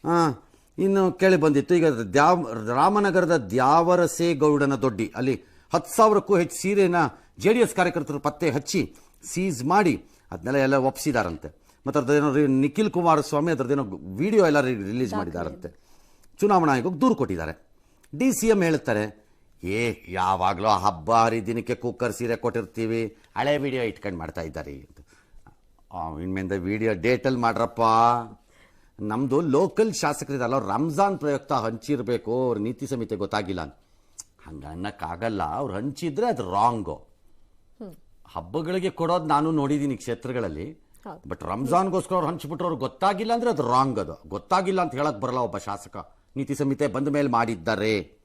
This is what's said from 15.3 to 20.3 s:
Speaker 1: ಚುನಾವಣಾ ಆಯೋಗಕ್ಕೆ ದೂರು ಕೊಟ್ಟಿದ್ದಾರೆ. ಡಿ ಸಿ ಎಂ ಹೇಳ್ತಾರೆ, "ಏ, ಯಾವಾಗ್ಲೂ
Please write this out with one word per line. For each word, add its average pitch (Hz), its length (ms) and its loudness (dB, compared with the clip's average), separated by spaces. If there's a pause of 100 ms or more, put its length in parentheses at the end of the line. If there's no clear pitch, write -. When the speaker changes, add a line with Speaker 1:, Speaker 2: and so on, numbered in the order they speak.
Speaker 1:
ಚುನಾವಣಾ 180 340 4
ಆಯೋಗಕ್ಕೆ 143 280 -2
ದೂರು 254 140 4
ಕೊಟ್ಟಿದ್ದಾರೆ. 85 520 -4 (480)
ಡಿ 254 160 2
ಸಿ 220 160 0
ಎಂ 208 160 4
ಹೇಳ್ತಾರೆ, 113 600 -2 (380)
"ಏ, 107 320 -2 (120)
ಯಾವಾಗ್ಲೂ 92 600 0